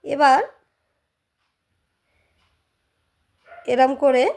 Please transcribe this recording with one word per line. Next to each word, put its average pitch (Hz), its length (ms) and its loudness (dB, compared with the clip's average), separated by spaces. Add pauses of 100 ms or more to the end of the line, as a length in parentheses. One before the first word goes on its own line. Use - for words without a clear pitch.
এবার 285 360 2 (3250)
এরম 262 280 0
করে 262 300 0 (120)